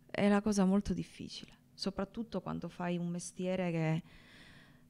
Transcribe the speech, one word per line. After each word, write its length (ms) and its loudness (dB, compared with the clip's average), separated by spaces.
È 160 0
una 160 6
cosa 240 4
molto 280 4
difficile, 580 -10
soprattutto 680 -6
quando 260 -6
fai 300 -2
un 100 -2
mestiere 640 -2
che, 320 2